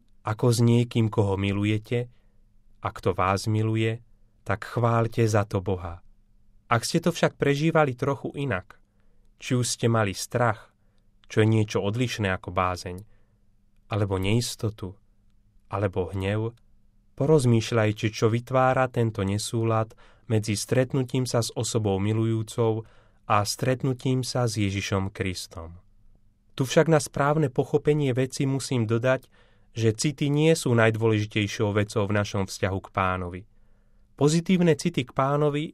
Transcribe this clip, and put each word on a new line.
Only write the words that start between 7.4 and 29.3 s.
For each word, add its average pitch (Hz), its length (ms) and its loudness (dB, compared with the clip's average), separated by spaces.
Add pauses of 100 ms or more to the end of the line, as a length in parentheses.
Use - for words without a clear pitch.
trochu 139 400 -6
inak, 131 400 -4 (640)
či - 160 -2
už 123 240 -2
ste 123 80 2
mali 113 240 2
strach, - 640 -2 (560)
čo - 80 2
je 110 80 6
niečo 110 320 2
odlišné 107 480 -2
ako 92 240 -4
bázeň, 90 460 -2 (880)
alebo 101 320 0
neistotu, 104 800 -2 (720)
alebo 98 400 -2
hnev, 104 400 -2 (640)
porozmýšľajte, 117 960 2
čo - 160 0
vytvára 127 640 0
tento 113 320 0
nesúlad 110 720 -2 (320)
medzi 110 320 0
stretnutím 127 640 0
sa 123 160 0
s - 160 -4
osobou 110 480 0
milujúcou 110 800 -2 (480)
a 104 160 4
stretnutím 131 800 -2
sa 123 160 -2
s 110 160 -2
Ježišom 98 560 -2
Kristom. 87 640 -8 (720)
Tu 135 160 -2
však 160 240 4
na 151 80 6
správne 147 480 0
pochopenie 147 640 0
veci 127 320 -2
musím 135 400 -2
dodať, 120 460 0 (440)